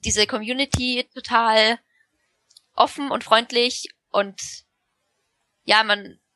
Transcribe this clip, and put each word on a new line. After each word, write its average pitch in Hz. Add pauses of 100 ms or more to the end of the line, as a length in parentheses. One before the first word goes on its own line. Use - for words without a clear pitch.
diese 214
Community 247
total 226 (960)
offen 277
und 233
freundlich 240 (220)
und 196 (1200)
ja, 214
man 202 (180)